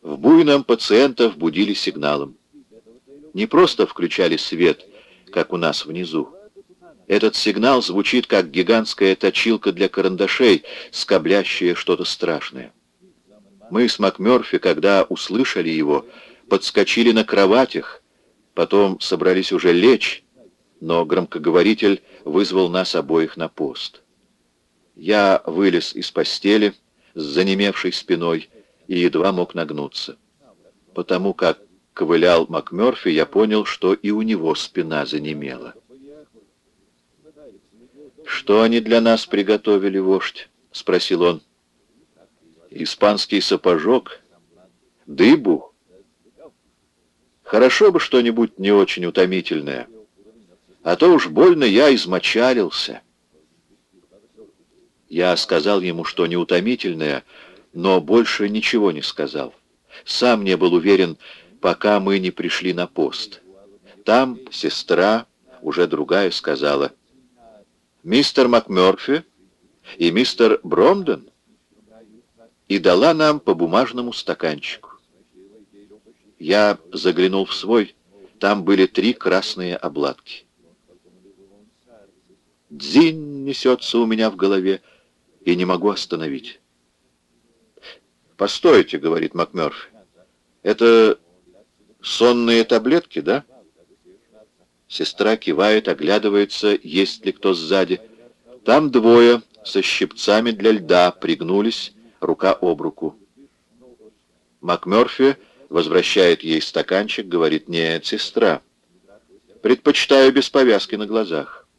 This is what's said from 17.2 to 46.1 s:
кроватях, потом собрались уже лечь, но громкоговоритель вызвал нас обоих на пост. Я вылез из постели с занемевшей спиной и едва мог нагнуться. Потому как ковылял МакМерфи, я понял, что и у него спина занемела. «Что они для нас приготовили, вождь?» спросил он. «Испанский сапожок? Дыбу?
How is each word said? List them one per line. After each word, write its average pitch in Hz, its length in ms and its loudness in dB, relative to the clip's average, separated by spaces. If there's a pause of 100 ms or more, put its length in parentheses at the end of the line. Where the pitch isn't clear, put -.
кроватях, 101 800 0 (520)
потом 95 460 0
собрались 92 520 -2
уже 87 200 2
лечь, 107 520 2 (560)
но 85 240 -2
громкоговоритель 90 1000 0 (220)
вызвал 92 460 0
нас 90 240 -4
обоих 80 420 -2
на 82 120 -8
пост. - 540 -10 (920)
Я 101 500 2
вылез 87 500 0
из - 160 -10
постели 101 640 0 (420)
с 80 80 -10
занемевшей 95 680 -2
спиной 85 560 -4 (380)
и 90 120 -4
едва 87 340 0
мог 90 220 -4
нагнуться. 76 640 -10 (760)
Потому 92 400 -4
как 85 260 -2 (340)
ковылял 82 540 2
МакМерфи, 95 600 -4
я 80 180 0
понял, 107 380 0
что - 280 -2
и 101 180 -4
у 107 120 -2
него 87 320 -2
спина 80 500 -6
занемела. 73 720 -10 (2500)
«Что - 380 0
они 117 180 2
для 113 200 2
нас 113 260 0
приготовили, 101 720 -2
вождь?» 95 500 -2 (300)
спросил 87 440 -2
он. 87 200 0 (1300)
«Испанский 101 680 -2
сапожок? 90 800 0 (840)
Дыбу? 107 680 2 (1700)